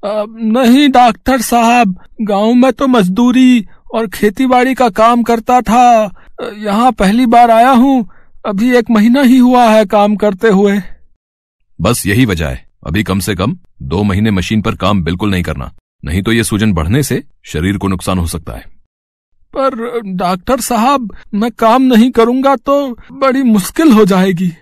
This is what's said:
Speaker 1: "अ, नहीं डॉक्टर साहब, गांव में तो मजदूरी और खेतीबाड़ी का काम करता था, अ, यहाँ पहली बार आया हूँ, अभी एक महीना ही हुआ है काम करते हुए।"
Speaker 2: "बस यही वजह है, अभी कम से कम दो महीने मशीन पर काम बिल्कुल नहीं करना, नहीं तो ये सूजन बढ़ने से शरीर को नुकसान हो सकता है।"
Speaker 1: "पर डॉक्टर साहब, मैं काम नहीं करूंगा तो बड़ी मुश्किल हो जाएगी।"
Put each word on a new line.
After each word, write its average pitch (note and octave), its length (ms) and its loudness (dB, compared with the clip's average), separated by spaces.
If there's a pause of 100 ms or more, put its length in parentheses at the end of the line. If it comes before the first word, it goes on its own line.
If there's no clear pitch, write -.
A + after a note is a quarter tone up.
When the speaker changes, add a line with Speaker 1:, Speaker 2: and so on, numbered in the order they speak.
Speaker 1:
"अ, G#3 240 -4
नहीं A#3 600 2
डॉक्टर B3+ 520 2
साहब, A#3 560 0 (260)
गांव G#3 320 0
में B3 180 2
तो C#4 140 -4
मजदूरी A#3+ 800 2 (280)
और A3+ 120 -4
खेतीबाड़ी B3 680 0
का B3 140 0
काम A3+ 340 2
करता A#3 380 0
था, A#3 440 4
अ, - 540 -12
यहाँ G#3+ 340 0
पहली A3 340 0
बार A#3 240 4
आया A#3 200 4
हूँ, B3+ 380 2 (380)
अभी A3+ 300 -2
एक A#3 140 0
महीना A#3 320 2
ही C4 160 4
हुआ B3 320 4
है A3 160 4
काम G#3 300 0
करते G#3 320 0
हुए।" G3+ 320 2 (1000)
Speaker 2:
"बस G#2+ 260 -2
यही A#2 200 0
वजह E2 220 -4
है, C2 160 -12 (220)
अभी F#2+ 160 -4
कम F#2+ 180 -4
से G2+ 140 -6
कम G#2+ 220 -4 (260)
दो E2 200 -4
महीने G#2 280 0
मशीन G2 320 -2
पर A2 120 -4
काम G2 300 -2
बिल्कुल F2+ 260 -4
नहीं F2+ 120 -2
करना, C2+ 300 -8 (320)
नहीं F2 180 -4
तो A2+ 100 -2
ये A2+ 120 0
सूजन A2 280 -2
बढ़ने F2+ 300 -2
से C3+ 200 -6 (220)
शरीर F#2 320 -4
को G2 120 -4
नुकसान F#2 300 -4
हो E2+ 80 -4
सकता E2 260 -10
है।" - 120 -16 (920)
Speaker 1:
"पर A#3+ 500 -4
डॉक्टर F#3 540 -4
साहब, A#3+ 560 -2 (180)
मैं A3 160 -2
काम A3+ 320 2
नहीं B3+ 280 4
करूंगा B3+ 460 0
तो C#4 420 -4 (140)
बड़ी C4+ 300 -2
मुश्किल A#3+ 500 2
हो G#3+ 120 6
जाएगी।" F#3 580 0